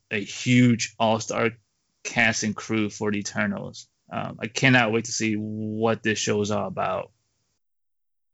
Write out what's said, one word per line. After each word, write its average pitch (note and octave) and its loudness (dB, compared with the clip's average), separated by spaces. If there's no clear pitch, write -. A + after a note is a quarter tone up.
a G#2+ -4
huge B2 4
all-star A2+ 0
cast A2+ 0
and G#2+ -2
crew G#2+ -2
for G#2+ -4
the G2+ -2
Eternals. G2+ -6
Um, G#2+ -8
I A2+ -6
cannot B2 4
wait A2+ 0
to A#2+ -10
see A2 0
what G#2+ -2
this G#2+ 2
show G#2+ 0
is G2+ 0
all G2+ -2
about. F#2 -4